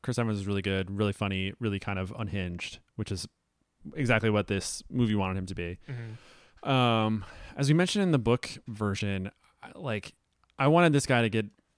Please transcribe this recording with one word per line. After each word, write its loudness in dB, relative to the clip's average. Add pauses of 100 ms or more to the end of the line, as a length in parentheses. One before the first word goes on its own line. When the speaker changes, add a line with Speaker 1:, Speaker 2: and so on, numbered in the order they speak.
Speaker 1:
Chris -2
Evans 0
was -4
really 0
good, -2
really 0
funny, -2
really -2
kind -4
of -4
unhinged, -6 (160)
which -6
is -6 (680)
exactly 2
what 2
this -4
movie 2
wanted 0
him -6
to -8
be. -6 (100)
Speaker 2:
Mm-hmm. -12
Speaker 1:
Um, 2 (300)
as 2
we 6
mentioned 2
in 2
the 6
book 2 (180)
version, -2 (320)
I, -16
like, -6 (460)
I 4
wanted 8
this 4
guy 4
to 2
get 0 (320)